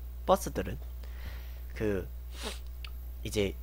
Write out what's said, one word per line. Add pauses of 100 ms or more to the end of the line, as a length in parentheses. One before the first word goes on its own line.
(260)
버스들은 (1000)
그 (1160)
이제